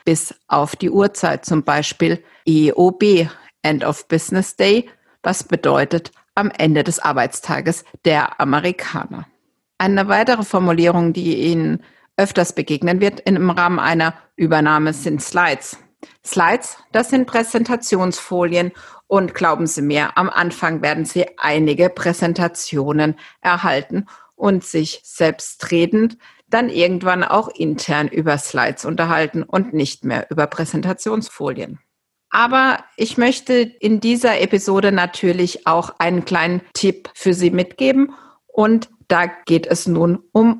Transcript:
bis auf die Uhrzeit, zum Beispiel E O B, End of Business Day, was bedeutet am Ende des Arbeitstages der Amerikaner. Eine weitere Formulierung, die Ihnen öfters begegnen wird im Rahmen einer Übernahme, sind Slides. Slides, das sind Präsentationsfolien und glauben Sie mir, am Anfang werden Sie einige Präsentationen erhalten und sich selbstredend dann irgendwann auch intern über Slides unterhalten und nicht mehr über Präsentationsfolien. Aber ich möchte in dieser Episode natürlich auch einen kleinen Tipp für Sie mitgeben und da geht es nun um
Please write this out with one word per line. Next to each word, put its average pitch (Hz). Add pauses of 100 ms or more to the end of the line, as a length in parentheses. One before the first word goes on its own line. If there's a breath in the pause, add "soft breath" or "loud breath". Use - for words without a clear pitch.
bis - (120)
auf 147
die -
Uhrzeit, 196
zum 156
Beispiel 165 (220 soft breath)
E 156
O 180
B, 180 (380 loud breath)
End 156
of -
Business 185
Day, 208 (360 soft breath)
was 185
bedeutet 156 (240 soft breath)
am 202
Ende 151
des 170
Arbeitstages 143 (200 soft breath)
der 151
Amerikaner. 160 (540)
Eine 196
weitere 220
Formulierung, 170
die 165
Ihnen 160 (320 soft breath)
öfters 190
begegnen 170
wird 202
im 185
Rahmen 180
einer 160 (200)
Übernahme, 156
sind 147
Slides. - (480 loud breath)
Slides, 190 (120)
das 226
sind 262
Präsentationsfolien 185 (340 loud breath)
und 190
glauben 165
Sie 151
mir, 147
am 180
Anfang 170
werden 151
Sie 175 (100)
einige 156
Präsentationen 165 (200 loud breath)
erhalten 180 (260 loud breath)
und 196
sich -
selbstredend 175 (300 soft breath)
dann 233
irgendwann 180
auch 214
intern 151
über 151
Slides -
unterhalten 160
und 190
nicht 139
mehr 123
über 151
Präsentationsfolien. 170 (540)
Aber 254 (160)
ich 226
möchte 254
in 226
dieser 233
Episode 196
natürlich 180
auch 165
einen 175
kleinen 180 (120)
Tipp -
für 185
Sie 175
mitgeben 262 (320 loud breath)
und 220 (200)
da 175
geht 165
es 170
nun 170 (120)
um 226